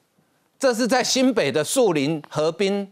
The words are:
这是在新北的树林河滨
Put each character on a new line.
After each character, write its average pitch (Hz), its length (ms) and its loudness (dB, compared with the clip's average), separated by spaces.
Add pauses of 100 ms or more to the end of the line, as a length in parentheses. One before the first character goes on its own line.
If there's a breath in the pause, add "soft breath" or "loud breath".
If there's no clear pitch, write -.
(600)
这 254 140 2
是 233 120 -2
在 247 160 2
新 262 320 2
北 175 160 0
的 147 140 0
树 220 300 2
林 147 340 -2
河 156 240 -2
滨 196 400 -4